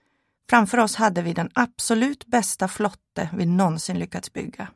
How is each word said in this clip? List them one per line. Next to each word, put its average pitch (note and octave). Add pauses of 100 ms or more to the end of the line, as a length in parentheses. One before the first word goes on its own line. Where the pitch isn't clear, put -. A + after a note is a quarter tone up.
(500)
Framför A#3
oss A3+
hade G3
vi E3+
den E3+
absolut B3
bästa G3
flotte -
vi F3+
någonsin F3
lyckats F3+
bygga. -